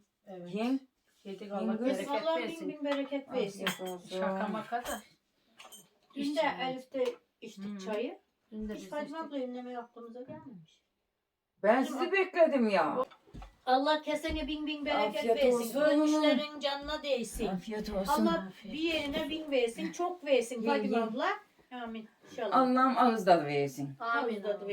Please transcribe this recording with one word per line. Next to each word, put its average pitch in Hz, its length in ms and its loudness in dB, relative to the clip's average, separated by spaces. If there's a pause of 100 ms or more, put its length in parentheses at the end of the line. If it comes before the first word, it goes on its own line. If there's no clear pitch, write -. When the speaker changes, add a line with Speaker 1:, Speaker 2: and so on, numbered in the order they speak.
(260)
Speaker 1:
Evet. 180 280 -12
Speaker 2:
Yiyin. 247 340 0 (360)
Speaker 1:
Yedik, 196 160 -10
Speaker 2:
Yiyin 202 140 -10
Speaker 1:
Allah 220 220 0
Speaker 2:
kız. 233 100 0
Speaker 1:
bereket 277 240 0
Speaker 3:
Allah 320 260 2
Speaker 1:
versin. - 320 -4
Speaker 3:
bin 294 100 -6
bin 294 60 -8
bereket 277 480 -2
versin. 196 340 -2
Speaker 2:
Afiyet 185 260 -6
olsun. 180 160 -12 (100)
Speaker 1:
Şaka 190 300 0
maka 214 360 -4
da. 226 160 -6 (1120)
Speaker 3:
Dün 269 100 -8
de 285 60 0
Speaker 1:
İçtim. 294 300 2
Speaker 3:
Elif'te 262 440 -2 (360)
içtik 208 240 -12
Speaker 1:
Hmm. 202 140 -8
Speaker 3:
çayı. 220 400 -4 (340)
Speaker 1:
Dün 214 160 -8
de 214 60 -6
Speaker 3:
Hiç 277 80 -10
Speaker 1:
biz 285 80 -14
Speaker 3:
Fatma 294 140 -4
Speaker 1:
içtik. 285 160 -10
Speaker 3:
abla 285 160 -6
önleme 247 420 -6
aklımıza 233 440 -14
gelmemiş. 269 580 -16 (840)
Speaker 2:
Ben 233 200 6
Speaker 3:
Bizim 277 160 -2
Speaker 2:
sizi 349 100 0
Speaker 3:
a- 349 40 0
Speaker 2:
bekledim 330 560 4
ya. 170 380 2 (600)
Speaker 3:
Allah 285 360 4
kesene 302 440 -2
bin 302 200 -4
bin 294 200 -4
bereket 214 300 0 (140)
Speaker 2:
Afiyet 226 60 6
Speaker 3:
versin. 247 220 6
Speaker 2:
olsun. 233 220 -2
Speaker 3:
Ölmüşlerin 302 800 4
canına 285 420 -4
değsin. 233 440 -2
Speaker 2:
Afiyet 208 440 -6
olsun. 196 220 0 (140)
Speaker 3:
Allah - 40 6 (180)
Speaker 1:
Afiyet. 214 280 -14
Speaker 3:
bir 311 60 -6
yerine 311 480 -2
bin 311 200 -6
versin. 233 420 0
Çok 349 320 -4
versin 247 380 2
Speaker 2:
Ye, 220 60 0
Speaker 3:
Fadime 214 280 2
Speaker 2:
ye. 226 60 2
Speaker 3:
abla. 233 240 -2 (580)
Amin. 226 240 -10 (220)
İnşallah. 240 260 0
Speaker 2:
Allah'ım 254 420 6
ağız 226 260 4
tadı 170 220 8
versin. 143 540 -2
Speaker 1:
Amin, 233 360 0
Speaker 3:
Ağız 196 60 -8
tadı 202 220 -4
Speaker 1:
amin, 202 80 -8